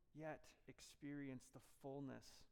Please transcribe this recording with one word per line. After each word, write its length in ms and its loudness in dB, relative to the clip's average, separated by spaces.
yet 240 4
experience 840 0
the 60 -6
fullness 440 2